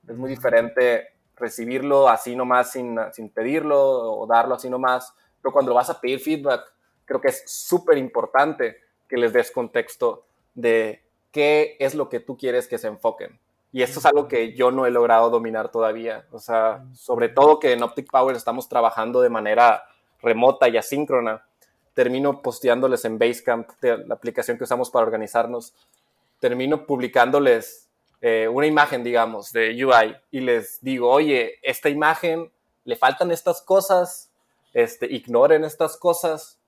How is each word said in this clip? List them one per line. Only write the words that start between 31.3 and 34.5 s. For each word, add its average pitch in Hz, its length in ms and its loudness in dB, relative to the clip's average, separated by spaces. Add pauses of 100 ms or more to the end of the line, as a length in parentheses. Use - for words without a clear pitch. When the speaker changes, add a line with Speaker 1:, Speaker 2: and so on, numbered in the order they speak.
Speaker 1:
esta 135 260 -2
imagen, 160 600 -2 (320)
le 120 120 -6
faltan 139 360 0
estas 170 300 -4
cosas, 190 720 0 (420)